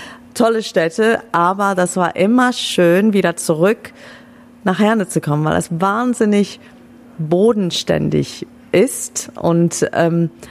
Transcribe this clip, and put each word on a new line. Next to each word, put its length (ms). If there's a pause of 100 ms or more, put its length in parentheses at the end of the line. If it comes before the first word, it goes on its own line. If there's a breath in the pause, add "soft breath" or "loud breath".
(340 loud breath)
Tolle 280
Städte, 580 (120)
aber 420
das 220
war 200
immer 360
schön, 600
wieder 220
zurück 560 (720 loud breath)
nach 140
Herne 300
zu 140
kommen, 240
weil 100
es 140
wahnsinnig 920 (560 loud breath)
bodenständig 1300 (260)
ist 580 (100)
und, 540
ähm, 340 (220 loud breath)